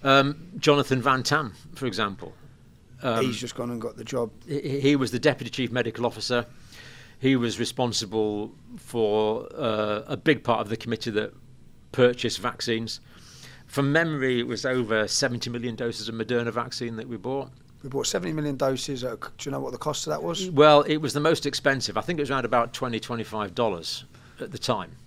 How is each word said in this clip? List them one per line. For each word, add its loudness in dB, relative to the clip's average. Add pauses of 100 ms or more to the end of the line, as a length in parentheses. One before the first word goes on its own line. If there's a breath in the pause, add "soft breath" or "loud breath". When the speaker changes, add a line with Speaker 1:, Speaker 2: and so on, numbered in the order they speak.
Speaker 1:
Um, 4 (100)
Jonathan 4
Van 4
Tam, 0 (220)
for -6
example. -4 (720)
Um, 2
Speaker 2:
He's -4
just -10
gone -6
and -8
got -8
the -14
job. -2 (180)
Speaker 1:
he, -4
he 6
was 2
the -4
Deputy 2
Chief -4
Medical -2
Officer. -2 (720 loud breath)
He 4
was 0
responsible -2 (260)
for, 0
uh, 0
a -4
big 2
part 2
of -4
the -2
committee -6
that -2 (580)
purchased 4
vaccines. -4 (680 loud breath)
From 0
memory, 2
it 0
was -4
over 2
seventy -2
million -6
doses -4
of -6
Moderna -2
vaccine -6
that -10
we -8
bought. -6 (320)
Speaker 2:
We -12
bought -2
seventy -2
million -2
doses. 0
At -4
a -8
c-, -12
do -8
you -6
know -4
what -6
the -8
cost -4
of -4
that -2
was? -4
Speaker 1:
Well, 10
it 2
was -4
the 0
most 2
expensive. 0
I 0
think -4
it -2
was -2
around 0
about 2
twenty, -4
twenty-five -6
dollars -2 (360 loud breath)
at -10
the -10
time. -2 (160)